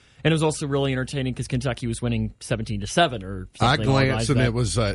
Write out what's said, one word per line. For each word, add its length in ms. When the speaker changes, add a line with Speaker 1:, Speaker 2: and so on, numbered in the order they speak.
Speaker 1:
and 60
it 60
was 80
also 240
really 240
entertaining 420
'cause 140
Kentucky 400
was 120
winning 380
seventeen 420
to 60
seven 380
or 240
Speaker 2:
I 100
Speaker 1:
something 180
along 140
the 40
Speaker 2:
glanced, 80
Speaker 1:
lines 160
Speaker 2:
and 80
Speaker 1:
of 60
that. 40
Speaker 2:
it 60
was, 240
uh, 160